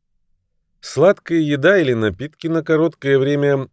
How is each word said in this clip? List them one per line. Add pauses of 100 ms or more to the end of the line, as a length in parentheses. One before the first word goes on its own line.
(800)
Сладкая
еда
или
напитки
на
короткое
время